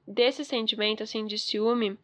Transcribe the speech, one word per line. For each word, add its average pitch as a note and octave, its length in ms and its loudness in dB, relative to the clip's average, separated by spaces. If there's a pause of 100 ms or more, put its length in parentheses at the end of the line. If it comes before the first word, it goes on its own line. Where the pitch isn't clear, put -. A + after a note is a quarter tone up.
desse B3 380 2
sentimento, A3 580 0
assim, A3 220 -4
de G#3+ 140 -6
ciúme A3 640 0